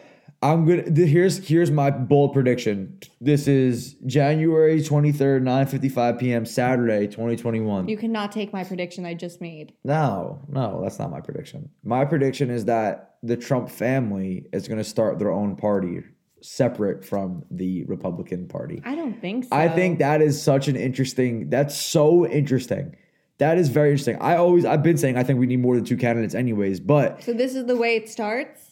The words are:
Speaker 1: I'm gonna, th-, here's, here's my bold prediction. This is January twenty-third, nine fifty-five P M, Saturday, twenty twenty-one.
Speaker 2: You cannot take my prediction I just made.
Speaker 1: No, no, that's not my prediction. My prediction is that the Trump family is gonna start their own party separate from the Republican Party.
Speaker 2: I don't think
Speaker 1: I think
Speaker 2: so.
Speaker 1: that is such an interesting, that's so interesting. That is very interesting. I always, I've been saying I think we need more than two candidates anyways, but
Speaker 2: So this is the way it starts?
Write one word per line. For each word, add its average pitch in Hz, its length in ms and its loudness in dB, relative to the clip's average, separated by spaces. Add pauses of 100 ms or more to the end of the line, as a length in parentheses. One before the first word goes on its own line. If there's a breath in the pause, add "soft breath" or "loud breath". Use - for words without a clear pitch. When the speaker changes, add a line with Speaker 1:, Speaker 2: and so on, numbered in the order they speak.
(420 loud breath)
Speaker 1:
I'm 160 240 4
gonna, 170 240 4
th-, 165 180 4
here's, 175 400 2
here's 160 220 4
my 143 200 2
bold 143 440 2
prediction. 117 640 0 (240)
This 143 260 2
is 127 460 2 (120)
January 156 760 4
twenty-third, 143 600 2
nine 131 220 2
fifty-five 127 520 0
P 123 140 -2
M, 113 140 -2
Saturday, 120 600 0
twenty 117 300 -4
twenty-one. 113 520 -2
Speaker 2:
You 214 100 -4
cannot 214 340 -6
take 208 200 -6
my 190 120 -8
prediction 180 400 -8
I 170 80 -8
just 170 300 -12
made. 156 320 -16 (100)
Speaker 1:
No, 131 640 -2
no, 104 340 -4
that's - 160 -6
not 92 120 -6
my 82 100 -10
prediction. - 480 -14 (160)
My 127 220 0
prediction 139 440 0
is 120 160 -4
that 110 560 -2
the 117 140 -2
Trump 123 340 -4
family 101 840 -4
is 98 140 -6
gonna 110 160 -6
start - 340 -2
their 101 140 0
own 98 240 -2
party 92 460 -2 (400)
separate 107 640 -2
from 92 460 -6
the 92 340 -6
Republican 90 640 -8
Party. - 380 -10
Speaker 2:
I 254 100 -8
don't 302 260 -8
think 220 300 -6
Speaker 1:
I 156 180 2
think 170 300 2
Speaker 2:
so. 147 80 2
Speaker 1:
that 151 160 2
is 147 180 2
such 139 280 2
an 135 80 0
interesting, 123 720 -2
that's 143 260 0
so 160 500 4
interesting. 135 680 -2 (440 soft breath)
That 160 200 4
is 165 100 4
very 147 220 4
interesting. 131 300 0
I 170 160 2
always, 175 280 6
I've 143 180 2
been 165 140 4
saying 135 200 0
I 127 80 2
think 131 160 2
we 127 60 4
need 127 140 0
more 123 140 4
than 113 100 2
two 123 120 -2
candidates 117 380 0
anyways, 101 440 -2
but 131 440 2
Speaker 2:
So 240 100 -4
this 254 220 -2
is 262 120 -6
the 247 100 0
way 233 200 2
it 220 120 -4
starts? 233 640 -8